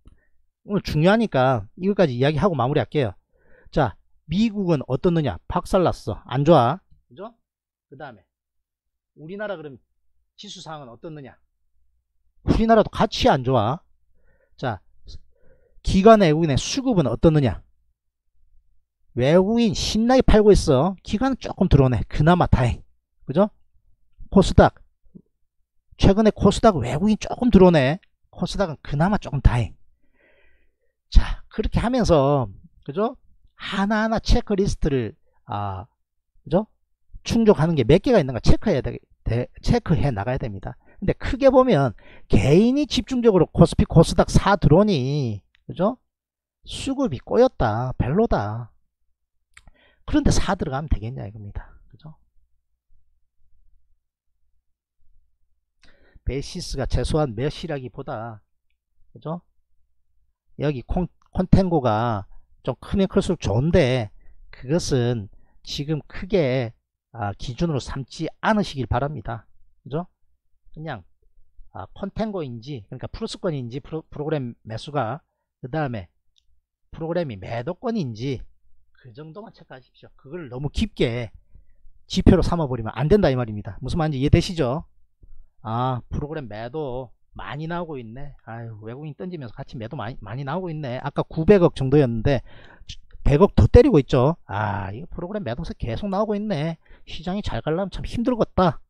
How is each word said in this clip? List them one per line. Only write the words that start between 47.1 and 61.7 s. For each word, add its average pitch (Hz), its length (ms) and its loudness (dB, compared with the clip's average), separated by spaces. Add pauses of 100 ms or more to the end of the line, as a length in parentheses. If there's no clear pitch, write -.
꼬였다, 127 800 0
별로다. 120 720 -2 (1300)
그런데 285 240 2
사 - 240 2
들어가면 156 340 -6
되겠냐 120 380 -4
이겁니다. 104 520 -14 (100)
그죠? 151 280 -20 (4000)
베이시스가 135 600 -6
최소한 135 500 0
몇이라기보다, 127 1080 -10 (680)
그죠? 156 300 -12 (1160)
여기 135 240 -4
콘-, - 260 -4 (220)
콘텐고가 123 960 0 (360)